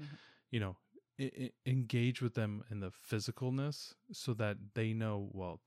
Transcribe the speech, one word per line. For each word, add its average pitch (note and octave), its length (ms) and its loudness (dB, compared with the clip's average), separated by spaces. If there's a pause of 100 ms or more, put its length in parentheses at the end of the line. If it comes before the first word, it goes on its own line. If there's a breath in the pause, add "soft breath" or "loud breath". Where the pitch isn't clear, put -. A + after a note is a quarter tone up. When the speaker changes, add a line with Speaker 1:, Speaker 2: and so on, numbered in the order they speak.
Speaker 1:
Mm-hmm. D3 140 -8 (360 loud breath)
Speaker 2:
you A#2 80 2
know, F#2+ 180 0 (420)
e-, C3+ 180 0
e-, B2+ 140 -2 (140)
engage B2 560 4
with A#2+ 140 2
them G#2 340 0
in G#2 100 -4
the F#2+ 120 -2
physicalness B2+ 1000 -2 (180)
so C3 220 0
that G#2+ 240 2 (160)
they A2+ 200 2
know, G#2+ 380 2
well, F2+ 360 -4